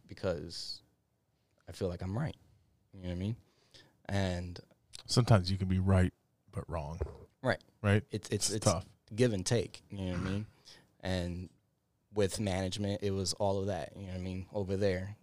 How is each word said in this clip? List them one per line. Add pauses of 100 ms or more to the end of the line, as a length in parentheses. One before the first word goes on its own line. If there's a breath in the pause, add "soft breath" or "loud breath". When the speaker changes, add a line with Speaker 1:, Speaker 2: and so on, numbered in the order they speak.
Speaker 1:
because (880)
I
feel
like
I'm
right. (580)
You
know
what
I
mean? (720 soft breath)
And (460)
Speaker 2:
Sometimes
you
can
be
right, (380)
but
wrong. (420)
Speaker 1:
Right. (200)
Speaker 2:
Right?
Speaker 1:
It's,
it's,
Speaker 2:
It's
Speaker 1:
it's
Speaker 2:
tough. (300)
Speaker 1:
give
and
take,
you
know
what
I
mean? (560 loud breath)
And (640)
with
management,
it
was
all
of
that,
you
know
what
I
mean,
over
there.